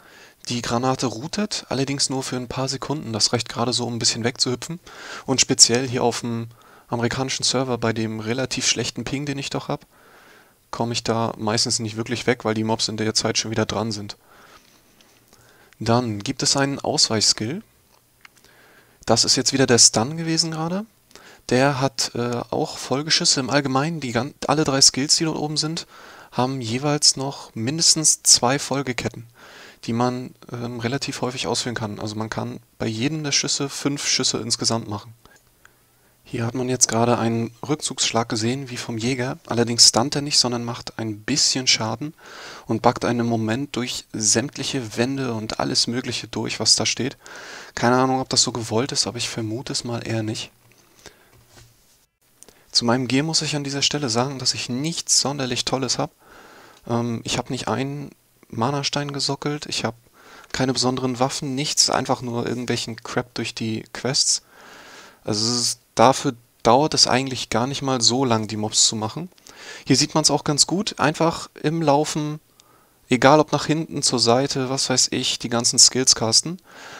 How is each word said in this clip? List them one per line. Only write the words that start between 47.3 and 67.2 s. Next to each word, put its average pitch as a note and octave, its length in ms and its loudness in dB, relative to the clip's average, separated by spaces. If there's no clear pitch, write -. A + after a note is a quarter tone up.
Keine B2 220 4
Ahnung, C3 240 4
ob C3 100 -4
das - 140 4
so A#2+ 80 0
gewollt A#2 400 0
ist, - 160 0
aber A2+ 100 -6
ich A#2 100 -2
vermute A#2 460 -6
es - 100 -4
mal A#2 240 -6
eher A2+ 140 0
nicht. G#2+ 300 -6
Zu - 140 0
meinem B2 220 2
Gear C3 160 2
muss D#3+ 180 0
ich D3 140 -4
an C#3+ 80 -4
dieser C#3 180 -4
Stelle D3 300 0
sagen, C3 260 0
dass B2+ 160 -2
ich A2+ 160 -6
nichts D3 500 0
sonderlich C3 460 -2
Tolles C3 320 0
hab. C#3 140 -2
Ähm, A#2+ 360 0
ich - 160 -2
hab - 100 -6
nicht B2 180 -4
einen C#3 440 -2
Mana-Stein C#3 640 -2
gesockelt, C#3+ 520 -4
ich - 180 -4
hab E3 120 -2
keine C3 220 0
besonderen B2+ 440 0
Waffen, C3 380 0
nichts, - 340 2
einfach B2+ 320 0
nur A#2+ 240 -4
irgendwelchen A#2+ 520 -2
Crap - 360 -6
durch - 220 -6
die A2 280 -4
Quests. - 500 0
Also G#2+ 240 -2
es A#2+ 140 -2
ist, - 180 -2
dafür B2+ 380 6
dauert C3+ 300 6
es C3+ 140 6
eigentlich B2+ 420 0